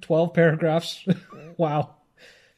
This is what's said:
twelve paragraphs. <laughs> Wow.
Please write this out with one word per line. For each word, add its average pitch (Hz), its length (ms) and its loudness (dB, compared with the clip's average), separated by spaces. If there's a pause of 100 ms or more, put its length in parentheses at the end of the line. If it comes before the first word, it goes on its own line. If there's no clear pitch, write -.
twelve 170 320 0
paragraphs. 165 680 0 (280)
<laughs> 160 260 -20
Wow. 151 380 -2 (640)